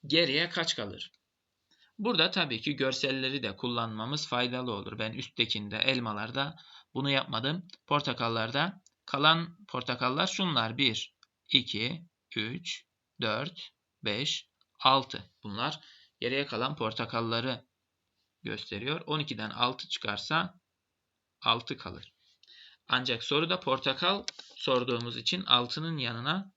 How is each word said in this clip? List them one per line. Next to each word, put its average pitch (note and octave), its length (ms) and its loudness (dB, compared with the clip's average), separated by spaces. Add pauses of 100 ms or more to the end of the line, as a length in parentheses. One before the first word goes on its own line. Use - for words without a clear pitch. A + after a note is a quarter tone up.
geriye D#3 420 4
kaç E3 280 -2
kalır? - 360 -8 (840)
Burada G3 320 4
tabii C#3 300 0
ki D3 160 -2
görselleri C3 680 0
de G2+ 140 -4
kullanmamız A#2+ 720 -2
faydalı B2 440 0
olur. G#2 260 -6
Ben A2 140 -2
üsttekinde, A2 680 -2
elmalarda A#2+ 800 -2 (380)
bunu C#3 160 0
yapmadım. C3+ 580 0 (180)
Portakallarda B2+ 960 0 (240)
kalan D#3+ 600 4
portakallar B2+ 580 0
şunlar. C3 520 2
Bir, B2 360 0 (340)
iki, A#2+ 580 0 (300)
üç, A2+ 480 -4 (360)
dört, B2 520 -2 (320)
beş, A2+ 440 -2 (320)
altı. - 500 4 (120)
Bunlar A2+ 380 -4 (400)
geriye C3+ 260 0
kalan B2+ 300 -2
portakalları A#2 920 -2 (760)
gösteriyor. A2 640 -4
On D3+ 140 0
ikiden A2 300 -4
altı B2 380 -2
çıkarsa D3+ 720 -2 (800)
altı A#2 360 2
kalır. - 360 -14 (760)
Ancak B2 360 0
soruda E3 360 2
portakal C#3+ 640 2 (320)
sorduğumuz A#2+ 600 0
için - 260 -2
altının D3+ 560 2
yanına C3+ 580 -2